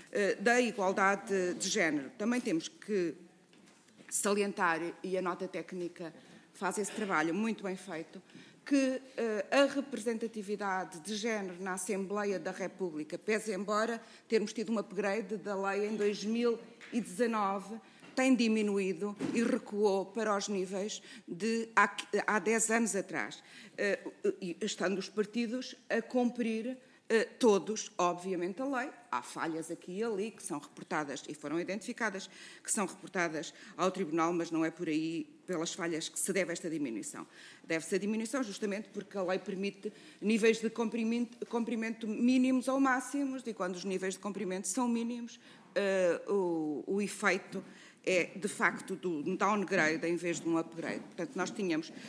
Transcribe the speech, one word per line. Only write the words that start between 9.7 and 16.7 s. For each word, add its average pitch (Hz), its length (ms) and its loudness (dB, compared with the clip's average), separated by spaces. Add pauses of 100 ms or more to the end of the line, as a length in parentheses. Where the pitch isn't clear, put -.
de 196 140 -6
género 196 460 -4
na 190 120 -4
Assembleia 196 680 -2
da 165 100 -6
República, 180 680 -6
pese 214 380 -2
embora 214 480 -2 (260)
termos 214 260 2
tido 220 180 -2
um 226 80 2
upgrade 202 580 -2
da 196 180 -4 (140)
lei 202 160 2
em 214 100 -2
dois 202 280 2
mil 233 340 2 (340)